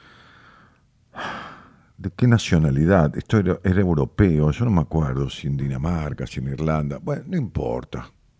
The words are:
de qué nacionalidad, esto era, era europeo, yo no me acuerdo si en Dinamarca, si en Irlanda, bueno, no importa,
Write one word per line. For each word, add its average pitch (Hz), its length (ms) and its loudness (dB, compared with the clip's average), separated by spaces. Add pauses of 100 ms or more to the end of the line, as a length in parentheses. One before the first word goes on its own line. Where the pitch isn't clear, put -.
(2000)
de 95 140 -8
qué - 160 2
nacionalidad, 80 920 4
esto - 200 0
era, 92 260 2
era 95 180 4
europeo, 78 680 2
yo 117 140 -2
no 123 60 0
me 87 100 4
acuerdo 69 480 -2
si - 180 -10
en 69 100 -2
Dinamarca, 69 680 -4
si - 140 -10
en 65 80 -6
Irlanda, 73 540 -2
bueno, 143 260 -6
no 180 100 -6
importa, 64 720 -6 (280)